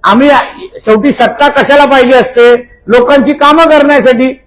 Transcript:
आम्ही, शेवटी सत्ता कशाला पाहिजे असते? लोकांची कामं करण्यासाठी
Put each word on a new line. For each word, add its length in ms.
आम्ही, 260
शेवटी 280
सत्ता 360
कशाला 360
पाहिजे 300
असते? 420
लोकांची 460
कामं 320
करण्यासाठी 840